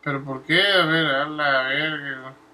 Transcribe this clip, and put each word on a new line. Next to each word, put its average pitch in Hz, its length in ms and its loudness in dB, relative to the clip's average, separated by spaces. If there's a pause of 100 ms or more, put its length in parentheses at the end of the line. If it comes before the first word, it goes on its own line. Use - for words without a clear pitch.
¿Pero 139 180 -4
por 135 200 -8
qué? 165 180 2
A 190 240 4
ver, 160 200 2
a 143 200 2
la 147 380 0
verga, 143 580 -4
güey. 131 320 -18